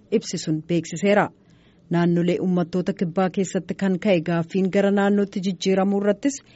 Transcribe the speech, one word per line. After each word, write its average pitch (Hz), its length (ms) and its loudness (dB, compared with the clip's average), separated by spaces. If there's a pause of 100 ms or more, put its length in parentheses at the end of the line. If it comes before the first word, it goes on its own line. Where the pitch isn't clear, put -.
(120)
ibsi 208 260 -2
sun 156 240 -4
beeksiseera. 175 680 0 (640)
Naannolee 170 500 2
uummattoota 180 520 -2
kibbaa 185 380 -2
keessatti 180 440 -4
kan 190 240 -2
ka'e 180 220 2
gaaffiin 170 500 -2
gara 202 200 2
naannootti 202 500 2
jijjiiramuu 190 600 0
irrattis 202 360 0 (200)